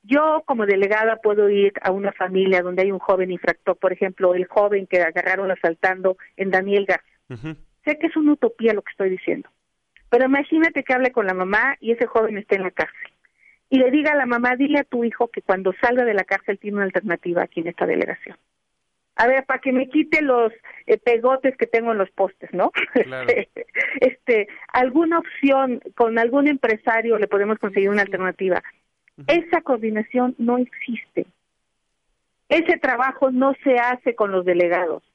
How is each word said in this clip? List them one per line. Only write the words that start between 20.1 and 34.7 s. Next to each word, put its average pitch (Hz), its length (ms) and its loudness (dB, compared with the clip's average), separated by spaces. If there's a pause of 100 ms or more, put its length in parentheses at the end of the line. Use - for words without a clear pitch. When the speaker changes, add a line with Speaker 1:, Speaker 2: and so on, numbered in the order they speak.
Speaker 1:
los, 240 300 2 (340)
eh, 220 120 4
pegotes 254 580 0
que 233 100 -2
tengo 233 260 -2
en 214 60 -2
los 190 120 -2
postes, - 420 -6
¿no? 185 200 -2
<laughs> - 320 -2
Speaker 2:
Claro. 240 240 -6
Speaker 1:
Este, - 380 -4 (340)
este, 240 480 0 (240)
alguna 311 460 0
opción, 269 640 0 (160)
con 226 220 2
algún 254 280 2
empresario 226 720 0
le 202 80 0
podemos 202 320 0
conseguir 196 320 0
una 208 120 0
alternativa. 185 600 -2 (540)
Speaker 2:
Ujú. 143 120 -20
Speaker 1:
Esa 339 340 0
coordinación 233 760 -2
no 240 200 0
existe. - 680 -6 (1200)
Ese 330 300 2
trabajo 262 520 0
no 262 240 2 (100)
se 262 140 4
hace 247 360 -2
con 202 180 0
los 185 120 0
delegados. 175 580 0 (120)